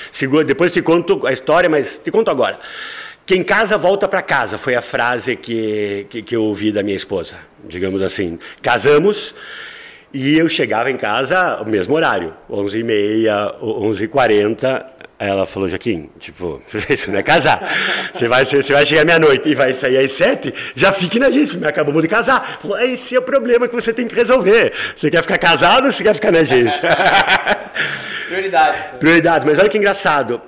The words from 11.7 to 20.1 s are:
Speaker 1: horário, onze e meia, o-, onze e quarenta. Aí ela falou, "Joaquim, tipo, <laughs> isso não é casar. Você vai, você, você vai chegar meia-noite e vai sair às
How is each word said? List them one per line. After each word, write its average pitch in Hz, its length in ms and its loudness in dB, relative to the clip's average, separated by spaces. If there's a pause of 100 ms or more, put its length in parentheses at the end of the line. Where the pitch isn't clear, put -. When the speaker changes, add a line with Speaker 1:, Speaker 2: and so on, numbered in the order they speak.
Speaker 1:
horário, 104 360 -2 (160)
onze 101 300 -4
e 113 60 -2
meia, 104 760 0
o-, 110 280 -4
onze 104 160 -4
e 110 40 -6
quarenta. 113 800 0 (360)
Aí 104 60 -2
ela 98 160 0
falou, 95 240 -4
"Joaquim, 87 400 -6 (100)
tipo, 80 440 -12 (100)
<laughs> 104 160 -6
isso - 240 -2
não 98 60 -2
é 95 40 -2
casar. 147 380 2 (500)
Você - 160 -4
vai, 123 160 4
você, 139 200 2
você 143 100 -2
vai 143 140 4
chegar 151 180 4
meia-noite 156 460 4
e 147 40 2
vai 127 200 2
sair 131 240 0
às 135 140 2